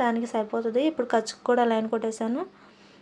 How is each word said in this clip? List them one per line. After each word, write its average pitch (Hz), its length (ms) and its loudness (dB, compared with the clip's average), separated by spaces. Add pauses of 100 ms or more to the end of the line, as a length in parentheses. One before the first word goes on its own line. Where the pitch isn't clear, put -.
దానికి 233 320 0
సరిపోతుంది. 226 560 0
ఇప్పుడు 247 240 -4
ఖర్చుకు - 280 -2 (100)
కూడా 240 200 4
లైన్ 220 220 0
కొట్టేశాను. 226 500 -2 (580)